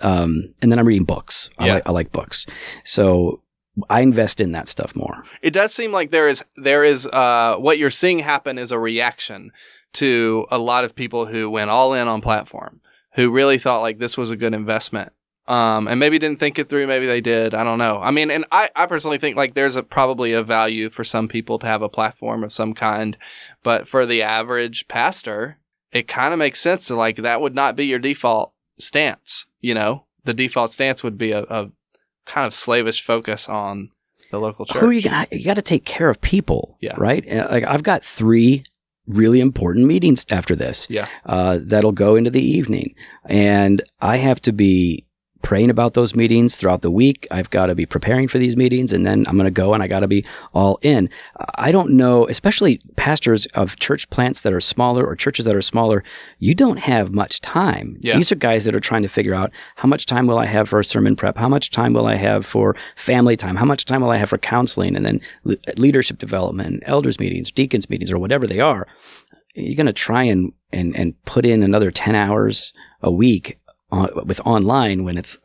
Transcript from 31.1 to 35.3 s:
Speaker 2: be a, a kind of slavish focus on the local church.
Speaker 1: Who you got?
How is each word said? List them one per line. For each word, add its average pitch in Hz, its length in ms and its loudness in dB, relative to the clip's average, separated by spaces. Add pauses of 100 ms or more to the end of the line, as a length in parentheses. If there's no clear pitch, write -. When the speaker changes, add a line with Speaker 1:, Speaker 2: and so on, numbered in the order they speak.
Speaker 2:
be 110 140 -2
a, 104 120 -4
a 104 280 -8 (540)
kind 139 200 -4
of 110 80 -6
slavish 117 480 -2
focus 113 460 -4
on 101 420 -8 (420)
the 101 80 -6
local 110 260 -6
church. - 160 -4
Speaker 1:
Who 226 100 6
you 233 100 0
got? 156 300 -2